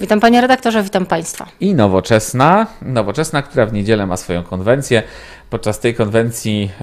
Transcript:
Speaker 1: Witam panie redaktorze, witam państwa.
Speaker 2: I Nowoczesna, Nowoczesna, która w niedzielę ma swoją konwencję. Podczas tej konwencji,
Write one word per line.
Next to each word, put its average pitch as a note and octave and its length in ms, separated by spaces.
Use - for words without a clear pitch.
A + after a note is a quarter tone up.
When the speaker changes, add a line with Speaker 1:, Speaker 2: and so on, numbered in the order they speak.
Speaker 1:
Witam G#3 200
panie A#3 200
redaktorze, B3 420
witam F#3+ 240
państwa. - 400
Speaker 2:
I G3 140
Nowoczesna, A#2+ 920
Nowoczesna, C3 600
która B2+ 240
w A2 60
niedzielę G#2 340
ma F2+ 100
swoją F2 260
konwencję. A2 600
Podczas G#2+ 300
tej A#2 140
konwencji, A2 760